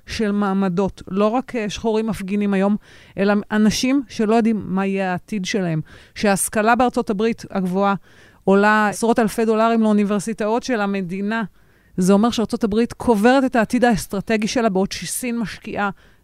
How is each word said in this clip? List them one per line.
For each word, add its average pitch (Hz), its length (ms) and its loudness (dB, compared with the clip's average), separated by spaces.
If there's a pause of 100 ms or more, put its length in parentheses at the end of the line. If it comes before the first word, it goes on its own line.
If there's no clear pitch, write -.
של 214 260 -4
מעמדות. 196 760 0
לא 202 200 0
רק, 247 280 -4
אה, 208 140 -4
שחורים 220 380 -2
מפגינים 202 460 -2
היום, 202 220 2 (420)
אלא 196 160 2 (180)
אנשים 233 560 2
שלא 220 280 0
יודעים 220 300 2
מה 190 200 -2
יהיה 190 260 -2
העתיד 185 340 -6
שלהם. 170 360 -2 (340)
שההשכלה 214 600 2
בארצות 240 340 0
הברית 220 420 -2
הגבוהה 196 440 0 (480)
עולה 208 460 4
עשרות 233 300 0
אלפי 220 260 0
דולרים 226 360 2
לאוניברסיטאות 214 800 0
של 233 180 -2
המדינה. 196 600 -4 (540)
זה 185 160 4
אומר 214 160 4
שארצות 208 340 -2
הברית 220 300 0
קוברת 247 500 4
את 254 120 -2
העתיד 233 300 2
האסטרטגי 214 640 -2
שלה, 226 220 0
בעוד 190 220 0
שסין 233 480 -6
משקיעה 202 500 -6 (340)